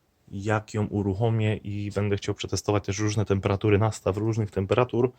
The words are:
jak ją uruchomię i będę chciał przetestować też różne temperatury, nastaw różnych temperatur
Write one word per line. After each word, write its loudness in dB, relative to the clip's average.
jak -2
ją 0
uruchomię 0
i -8
będę 0
chciał -6
przetestować -2
też -4
różne 0
temperatury, 2
nastaw 0
różnych -2
temperatur 2